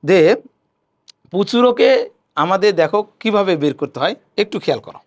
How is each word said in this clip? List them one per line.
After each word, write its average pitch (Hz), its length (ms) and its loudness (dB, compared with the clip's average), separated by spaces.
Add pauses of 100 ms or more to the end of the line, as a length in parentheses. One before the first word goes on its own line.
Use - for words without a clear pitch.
যে 175 320 4 (920)
পুচুরকে 240 800 0 (240)
আমাদের, 185 420 0
দেখো, 165 260 0 (180)
কিভাবে 202 360 0
বের 143 180 -2
করতে 131 260 -8
হয়, 170 140 -4 (220)
একটু 214 220 -4
খেয়াল 127 220 -4
করো। - 260 -20